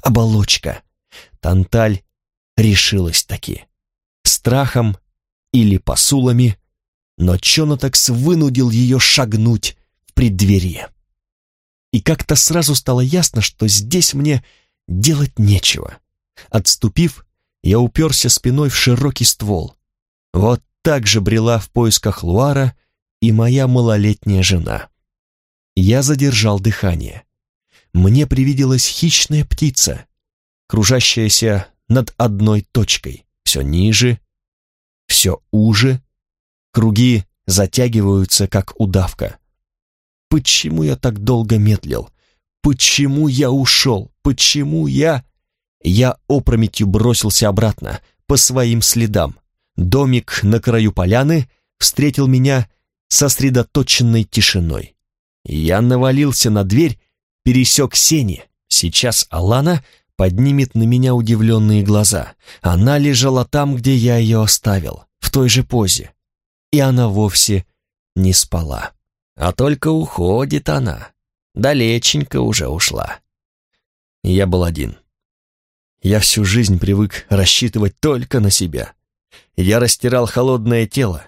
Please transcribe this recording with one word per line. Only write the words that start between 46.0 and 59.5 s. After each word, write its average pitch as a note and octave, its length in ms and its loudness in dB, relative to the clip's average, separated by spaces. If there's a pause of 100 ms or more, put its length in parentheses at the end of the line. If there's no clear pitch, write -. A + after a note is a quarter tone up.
опрометью B2 580 0
бросился A2 600 0
обратно, G2 520 -2 (260)
по C#3 120 0
своим A#2+ 420 0
следам. G#2+ 580 0 (400)
Домик B2 640 0
на A2 180 2
краю A2+ 300 0
поляны B2+ 580 0 (300)
встретил C#3+ 480 0
меня C3 420 2 (420)
сосредоточенной B2 1120 0
тишиной. E2 720 -2 (480)
Я D#2+ 360 -2
навалился B2+ 720 0
на G#2 140 0
дверь, A#2+ 340 0 (460)
пересёк B2+ 500 2
сени. A#2 480 0 (240)
Сейчас - 640 -2
Алана B2+ 540 0 (320)